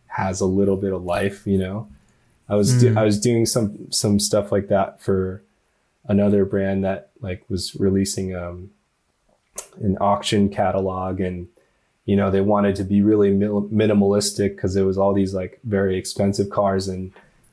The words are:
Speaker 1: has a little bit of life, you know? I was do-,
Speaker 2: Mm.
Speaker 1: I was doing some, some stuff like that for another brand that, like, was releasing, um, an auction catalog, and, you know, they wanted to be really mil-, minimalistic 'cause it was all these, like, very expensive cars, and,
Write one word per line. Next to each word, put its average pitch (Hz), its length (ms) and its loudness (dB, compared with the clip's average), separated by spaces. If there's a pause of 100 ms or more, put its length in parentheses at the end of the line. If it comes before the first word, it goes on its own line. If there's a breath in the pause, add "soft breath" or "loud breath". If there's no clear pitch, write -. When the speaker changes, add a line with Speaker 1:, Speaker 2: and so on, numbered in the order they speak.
Speaker 1:
has 95 320 -4
a 101 60 0
little 98 320 2
bit 98 160 -4
of 90 100 -6
life, 95 420 -4
you 98 120 0
know? 98 300 -6 (600 soft breath)
I 101 80 -2
was 123 240 2
do-, 120 140 6
Speaker 2:
Mm. 107 40 2
Speaker 1:
I 110 60 4
was 104 160 2
doing 117 260 2
some, 110 460 -4
some 104 280 2
stuff 104 340 0
like 101 160 0
that 95 320 0
for 95 400 -2 (640)
another 101 380 4
brand 98 400 -2
that, 95 240 -4 (100)
like, 92 300 -8
was 92 260 -6
releasing, 95 600 0
um, 90 340 -12 (1120)
an 95 180 0
auction 101 500 2
catalog, 95 720 -2
and, 90 280 -6 (580)
you 101 100 2
know, 98 160 2
they 98 100 2
wanted 101 360 2
to 98 80 -4
be 101 160 2
really 104 300 4
mil-, 101 320 0
minimalistic 104 920 2
'cause 92 200 -2
it 98 60 2
was 95 140 0
all 98 160 2
these, 98 200 0
like, 92 320 -8
very 98 320 0
expensive 98 520 -2
cars, 98 380 -2
and, 92 240 -10 (420 soft breath)